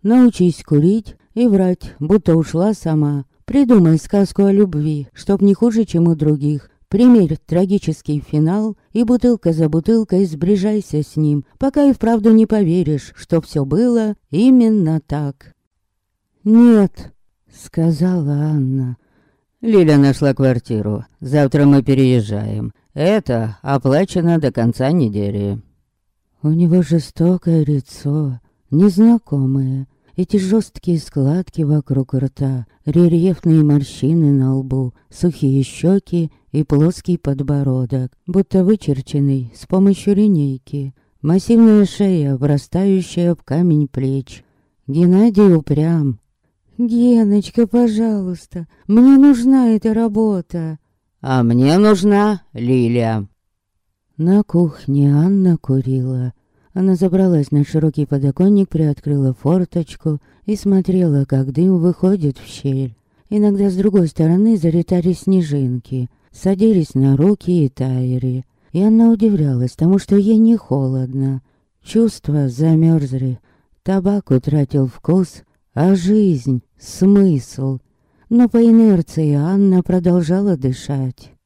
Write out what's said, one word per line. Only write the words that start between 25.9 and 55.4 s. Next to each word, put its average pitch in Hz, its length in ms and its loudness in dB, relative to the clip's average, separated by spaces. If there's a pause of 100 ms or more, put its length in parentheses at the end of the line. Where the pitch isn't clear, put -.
У 151 60 0
него 170 340 2
жестокое 165 840 -2
лицо, 143 720 -6 (300)
незнакомое. 139 1160 0 (280)
Эти 180 220 -2
жесткие 185 640 -2
складки 151 640 -4
вокруг 139 500 -4
рта, 131 520 -6 (200)
рельефные 165 800 2
морщины 147 680 0
на 131 240 0
лбу, 131 380 -6 (160)
сухие 139 540 -2
щеки 170 680 -4 (200)
и 151 120 -4
плоский 160 540 0
подбородок, 135 920 -4 (140)
будто 190 380 -2
вычерченный 139 920 -2
с - 100 -20
помощью 196 500 0
линейки. 143 760 -2 (280)
Массивная 214 640 2
шея, 170 500 -2
врастающая 170 1000 -2
в - 100 -8
камень 151 440 0
плеч. 135 560 -8 (440)
Геннадий 185 680 2
упрям. 151 640 -2 (580)
«Геночка, 233 880 0
пожалуйста, 208 1000 -4 (200)
мне 254 300 6
нужна 262 520 4
эта 220 240 0
работа». 202 840 -4 (440)
«А 131 200 0
мне 127 380 2
нужна 208 640 2 (100)
Лиля». 117 760 -2 (880)
На 185 240 2
кухне 143 720 -2
Анна 180 440 2